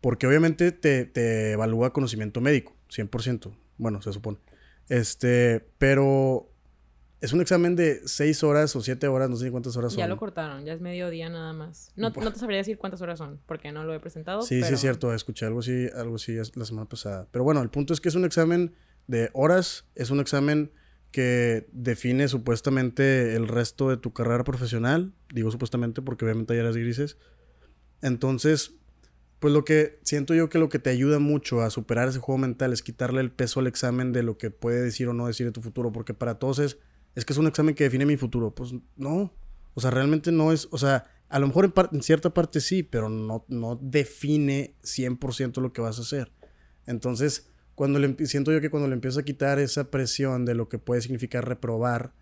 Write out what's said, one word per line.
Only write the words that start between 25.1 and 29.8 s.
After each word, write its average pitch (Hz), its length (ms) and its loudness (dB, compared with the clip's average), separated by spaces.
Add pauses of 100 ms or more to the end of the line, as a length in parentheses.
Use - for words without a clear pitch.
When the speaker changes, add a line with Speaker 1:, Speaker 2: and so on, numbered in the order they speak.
Speaker 1:
Digo 113 180 0
supuestamente 120 520 -4
porque 127 220 -6
obviamente 113 300 -2
hay 117 60 2
áreas 117 160 0
grises. 120 420 -4 (840)
Entonces, 135 760 0 (640)
pues 147 140 4
lo 147 120 6
que 151 380 4